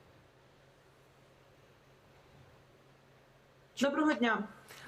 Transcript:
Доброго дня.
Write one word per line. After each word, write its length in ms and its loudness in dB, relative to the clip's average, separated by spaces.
Доброго 320 2
дня. 360 0